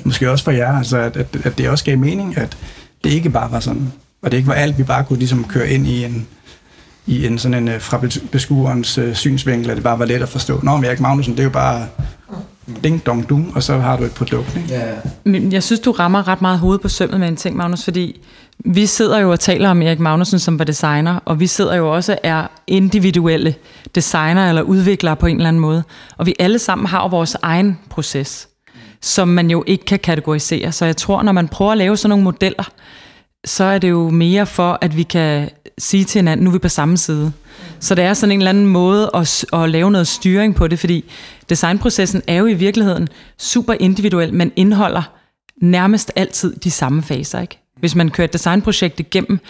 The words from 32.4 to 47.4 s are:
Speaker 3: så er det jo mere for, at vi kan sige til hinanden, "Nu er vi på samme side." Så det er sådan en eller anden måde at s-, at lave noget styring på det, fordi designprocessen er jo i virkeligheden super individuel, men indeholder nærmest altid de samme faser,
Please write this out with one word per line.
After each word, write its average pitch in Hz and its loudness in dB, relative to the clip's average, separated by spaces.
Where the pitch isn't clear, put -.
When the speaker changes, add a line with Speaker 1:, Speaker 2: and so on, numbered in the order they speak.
Speaker 3:
så - 0
er 196 2
det 180 2
jo 170 2
mere 175 4
for, 175 0
at 156 -2
vi 165 0
kan 151 0
sige 196 0
til 202 -2
hinanden, 165 2
"Nu 185 4
er - 2
vi 185 2
på - 0
samme 156 0
side." 151 -2
Så - 0
det 180 2
er 190 2
sådan 202 2
en 196 2
eller 185 2
anden 202 4
måde 190 4
at 165 0
s-, - -2
at 165 2
lave 165 2
noget 185 4
styring 196 2
på 165 2
det, 165 0
fordi 170 -2
designprocessen 185 0
er 170 0
jo 196 4
i 226 2
virkeligheden 185 0
super 233 -2
individuel, 185 2
men 170 0
indeholder 196 2
nærmest 180 2
altid - -2
de 180 -4
samme 147 -2
faser, 147 -6